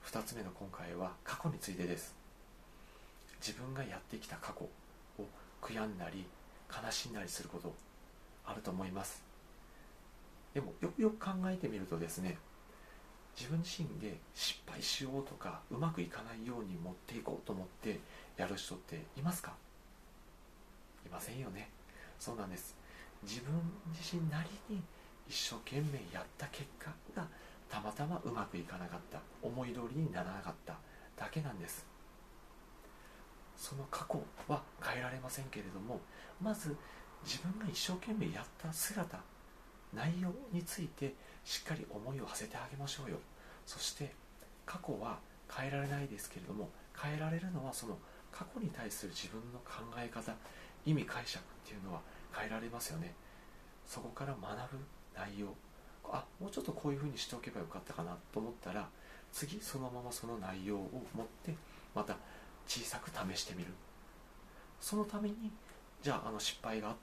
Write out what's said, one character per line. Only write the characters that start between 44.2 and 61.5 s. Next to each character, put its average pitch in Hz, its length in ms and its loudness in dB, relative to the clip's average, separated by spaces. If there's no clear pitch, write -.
過 - 200 -2
去 - 140 2
は 110 200 0
変 135 140 4
え - 20 4
ら 139 120 6
れ 139 60 4
な 143 140 4
い 135 60 2
で 104 100 -2
す - 120 -4
け - 100 -6
れ 90 60 -6
ど - 80 0
も、 101 160 0
変 151 180 4
え - 20 4
ら 156 120 6
れ 165 80 6
る 180 140 2
の 139 120 2
は 131 80 2
そ - 140 0
の 107 120 0
過 - 200 -4
去 254 60 -2
に 202 120 4
対 113 200 0
す - 160 -2
る 90 60 -2
自 - 160 -2
分 110 120 -2
の 123 80 -4
考 - 220 -6
え 120 100 0
方、 113 260 0
意 156 100 10
味 135 100 8
解 - 220 0
釈 - 180 -2
っ - 240 -12
て 110 60 -6
い 104 40 -4
う 92 60 -4
の 95 80 0
は 80 80 0
変 110 120 2
え 107 40 2
ら 110 80 2
れ 113 120 0
ま 117 100 -2
す - 80 0
よ 80 100 0
ね。 87 160 0
そ - 140 -4
こ 117 80 -4
か 135 160 -2
ら 139 160 4
学 107 320 -2
ぶ 139 60 -2
内 101 240 -2
容、 104 160 0
あ、 - 200 2
も 190 80 -2
う - 20 -2
ち - 80 0
ょ - 40 2
っ - 20 2
と 160 80 2
こ - 160 2
う 143 40 6
い 139 40 4
う - 20 2
ふ 143 60 2
う - 40 4
に 135 100 0
し - 80 2
て 123 100 -2
お - 20 -2
け 113 120 -2
ば 104 100 0
よ 82 60 0
か - 120 -4
っ - 40 -4
た - 100 -6
か - 100 0
な 87 140 0
と 107 80 4
思 113 100 2
っ - 20 -4
た 90 100 -2
ら、 87 160 0
次 165 300 0
そ - 180 -2
の 131 120 2
ま 123 100 -2
ま 123 100 -2
そ - 160 -2
の 117 120 2
内 95 280 0
容 101 120 6
を 95 360 0
持 113 100 2
っ - 20 -4
て 160 100 2